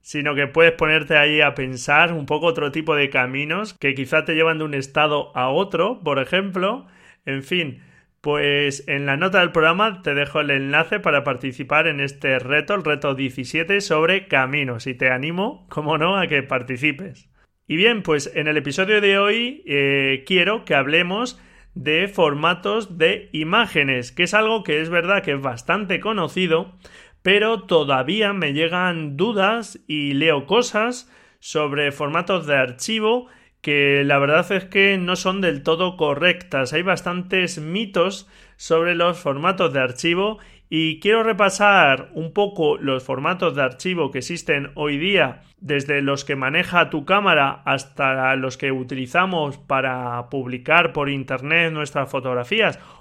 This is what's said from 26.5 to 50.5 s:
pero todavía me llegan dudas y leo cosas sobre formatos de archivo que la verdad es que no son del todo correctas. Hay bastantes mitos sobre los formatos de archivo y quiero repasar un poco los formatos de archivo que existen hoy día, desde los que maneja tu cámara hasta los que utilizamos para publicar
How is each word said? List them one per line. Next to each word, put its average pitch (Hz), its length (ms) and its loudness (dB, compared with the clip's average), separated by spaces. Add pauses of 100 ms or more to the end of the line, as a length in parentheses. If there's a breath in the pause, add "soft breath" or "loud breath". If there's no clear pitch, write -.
pero 208 400 2
todavía 165 720 2
me 156 200 -2
llegan 165 640 -2
dudas 208 720 -2
y 147 260 -2
leo 147 320 2
cosas 240 640 0 (280 soft breath)
sobre 143 520 -2
formatos 160 540 -2
de 143 100 2
archivo 214 720 0 (320 soft breath)
que 143 420 2
la 143 160 4
verdad 160 320 2
es 190 140 -2
que 196 340 2
no 180 160 -2
son 190 260 -2
del 147 220 0
todo 175 340 0
correctas. 147 720 0
Hay 165 120 -2
bastantes 180 720 -2
mitos 190 720 -4 (280 soft breath)
sobre 170 360 0
los 170 240 0
formatos 160 560 0
de 139 60 0
archivo 170 580 -2 (320 loud breath)
y 156 300 -2
quiero 220 240 2
repasar 196 880 4
un 160 180 -8
poco 175 460 0
los 135 260 -4
formatos 156 520 -2
de 139 80 0
archivo 151 480 -2
que 135 80 -6
existen 147 560 -4
hoy 147 220 -2
día, 160 440 0 (180 soft breath)
desde 143 420 -2
los 139 240 -2
que 143 100 -2
maneja 165 540 0
tu 147 160 -6
cámara 170 600 2
hasta 135 680 0
los 131 220 -6
que 135 140 -2
utilizamos 139 840 -2
para 127 720 -4
publicar 131 640 0